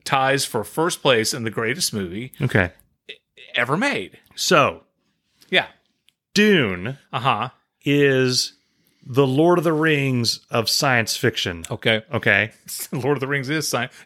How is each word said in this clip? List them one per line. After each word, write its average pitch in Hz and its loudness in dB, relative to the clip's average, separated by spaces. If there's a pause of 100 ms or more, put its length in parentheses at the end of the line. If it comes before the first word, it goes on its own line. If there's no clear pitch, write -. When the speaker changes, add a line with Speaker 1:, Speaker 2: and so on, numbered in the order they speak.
Speaker 1:
ties 135 0
for 107 -4
first 165 -4
place 117 2
in 120 -6
the 113 -6
greatest 120 -4
movie 101 -8
Speaker 2:
Okay. 107 2 (840)
Speaker 1:
ever 120 0
made. 196 -4 (180)
Speaker 2:
So, 120 2 (680)
Speaker 1:
Yeah. 180 0 (680)
Speaker 2:
Dune 135 2 (140)
Speaker 1:
Uh-huh. 123 -2 (340)
Speaker 2:
is 135 2 (520)
the 135 2
Lord 160 4
of 151 0
the 170 2
Rings 139 0 (100)
of 117 0
science 123 0
fiction. 87 -2
Speaker 1:
Okay. 113 -2 (100)
Speaker 2:
Okay. 107 0 (200)
Speaker 1:
<laughs> - -12
Lord 139 -2
of - -8
the 135 -6
Rings 139 -4
is 156 -4
science. 123 -4 (140)